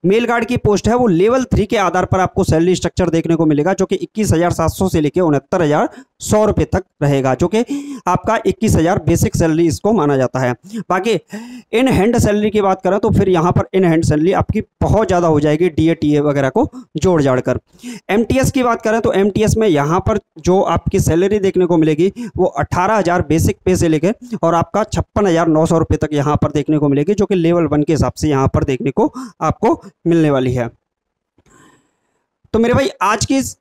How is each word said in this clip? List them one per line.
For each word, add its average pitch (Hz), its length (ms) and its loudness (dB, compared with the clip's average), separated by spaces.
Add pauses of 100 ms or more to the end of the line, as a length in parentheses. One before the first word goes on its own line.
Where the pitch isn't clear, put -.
मेल 214 220 2
गार्ड 233 180 0
की 240 140 -2
पोस्ट 208 300 0
है 226 80 2
वो 247 120 2
लेवल 220 360 2
थ्री 202 220 0
के 240 120 -2
आधार 180 260 0
पर 190 160 0
आपको 185 240 -2
salary 170 320 2
structure 175 340 -2
देखने 165 260 0
को 160 100 2
मिलेगा, 151 260 2
जो 185 140 0
कि - 100 -2
इक्कीस 202 360 -4
हजार 170 200 2
सात 160 180 -2
सौ 190 180 -4
से 170 120 0
लेके 151 200 0
उनहत्तर 170 420 0
हजार 160 260 0 (320)
सौ 214 260 0
रुपये 160 200 0
तक 185 160 -4 (200)
रहेगा, 135 320 0
जो 175 140 0
कि 226 160 0 (440)
आपका 185 380 -2
इक्कीस 190 300 0
हजार 165 300 2
basic 170 300 0
salary 165 300 2
इसको 196 260 -2
माना 147 240 0
जाता 127 240 -2
है। 123 120 -2 (380)
बाकी 190 240 0 (600)
in 262 160 2
hand 240 280 2
salary 208 320 0
की 208 100 0
बात 190 220 0
करें 190 160 0
तो 214 120 0
फिर 196 180 2
यहाँ 175 240 2
पर - 140 0 (100)
in 185 100 2
hand 165 180 2
salary 156 300 0
आपकी 190 280 -2 (180)
बहुत 196 260 2
ज़्यादा 175 220 0
हो 151 120 2
जाएगी 156 300 0
डीए, 160 240 0
टीए 147 260 0
वगैरह 143 300 0
को - 180 0 (300)
जोड़ 175 240 2
जाड़ 131 180 2
कर। 123 180 -2 (520)
एमटीएस 254 400 0
की 254 120 -2
बात 233 200 -2
करें 226 180 0
तो 226 140 0
एमटीएस 202 420 0
में 220 120 0
यहाँ 156 320 0
पर 214 200 -2 (200)
जो 185 220 2
आपकी - 380 -2
salary 190 400 0
देखने 185 260 0
को 170 100 0
मिलेगी 160 360 2 (240)
वो 185 100 0
अठारह 196 500 -2
हजार 175 320 0
basic 165 360 0
पे 185 120 2
से 170 120 0
लेके 160 240 0 (260)
और 165 160 0
आपका 185 320 -2
छप्पन - 400 -2
हजार 170 220 2
नौ 160 180 2
सौ 165 120 2
रुपये 156 200 0
तक 151 160 -4
यहाँ 143 220 0
पर - 160 -2
देखने 156 260 -2
को 143 100 0
मिलेगी, 147 260 0
जो 196 120 0
कि 196 80 -2
लेवल 170 320 0
वन 147 160 0
के 160 100 -2
हिसाब 127 220 0
से - 140 -4
यहाँ 135 200 0
पर 151 160 -2
देखने 131 280 -4
को 240 200 -2 (300)
आपको 202 380 -2 (260)
मिलने 165 240 2
वाली 131 220 0
है। 120 180 -4 (1800)
तो 220 40 2
मेरे 233 160 2
भाई 269 140 0 (140)
आज 208 220 0
की 269 120 0
इस 262 240 -4